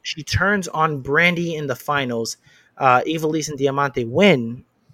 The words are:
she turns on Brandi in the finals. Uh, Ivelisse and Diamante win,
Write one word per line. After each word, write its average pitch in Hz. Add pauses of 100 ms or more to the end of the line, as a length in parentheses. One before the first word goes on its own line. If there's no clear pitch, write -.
she -
turns 190
on 156
Brandi 165
in 151
the 131
finals. 123 (400)
Uh, 127
Ivelisse 156
and 147
Diamante 135
win, 127 (300)